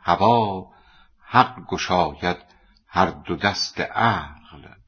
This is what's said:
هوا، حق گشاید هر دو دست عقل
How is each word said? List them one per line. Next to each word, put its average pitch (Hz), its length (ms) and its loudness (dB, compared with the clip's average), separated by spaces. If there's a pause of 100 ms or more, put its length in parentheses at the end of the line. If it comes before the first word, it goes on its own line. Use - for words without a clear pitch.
هوا، 98 680 0 (480)
حق - 480 2
گشاید 90 680 0 (500)
هر 90 180 2
دو 80 300 -6
دست 95 460 -4
عقل 80 880 -4 (200)